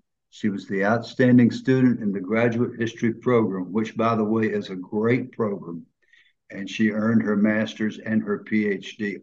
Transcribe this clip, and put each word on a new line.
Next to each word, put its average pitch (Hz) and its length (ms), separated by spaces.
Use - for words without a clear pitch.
She - 200
was 98 180
the 98 180
outstanding 120 640
student 127 520
in 101 100
the 95 80
graduate 113 600
history 117 340
program, 95 580
which, 110 260
by 113 180
the 110 80
way, 110 240
is 101 220
a 98 60
great 107 560
program. 85 540
And 98 180
she 110 220
earned 110 320
her 104 120
master's 107 640
and 110 240
her 101 180
P 107 280
H 95 300
D 101 260